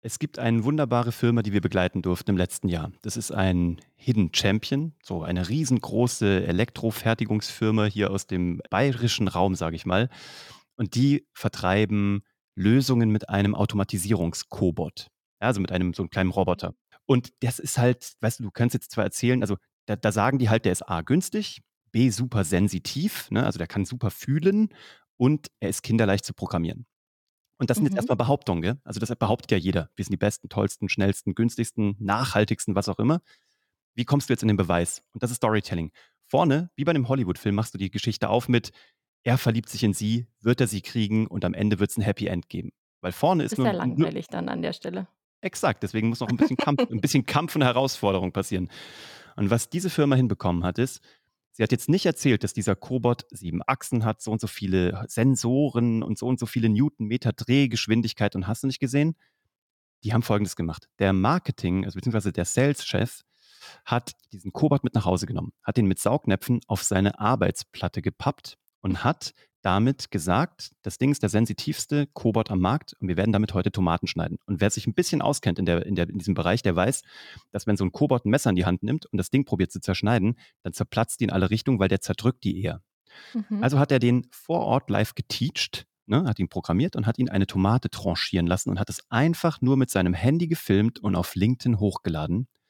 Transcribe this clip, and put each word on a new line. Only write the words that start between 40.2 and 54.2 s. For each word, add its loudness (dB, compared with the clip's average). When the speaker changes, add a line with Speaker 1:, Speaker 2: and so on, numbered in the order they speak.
Speaker 1:
wird 2
er 2
sie -4
kriegen 0
und -6
am -2
Ende 0
wird's 0
'n 0
Happy -2
End -6
geben." -10
Weil -6
vorne 2
ist -4
Speaker 2:
Ist -4
Speaker 1:
nur, 2
Speaker 2:
ja 2
Speaker 1:
nur 0
Speaker 2:
langweilig -8
dann -8
an -6
der -6
Stelle. -10
Speaker 1:
Exakt, -2
deswegen -2
muss -2
noch -6
'n -2
bisschen 2
Kampf, 0
'n -4
Speaker 2:
<laughs> -
Speaker 1:
bisschen 2
Kampf -2
und 2
Herausforderung 2
passieren. -4
Und 0
was 0
diese -4
Firma 2
hinbekommen 2
hat, -2
ist, -2
sie -2
hat 2
jetzt -4
nicht 2
erzählt, 2
dass -4
dieser 0
Kobot -2
sieben -6
Achsen 0
hat, -2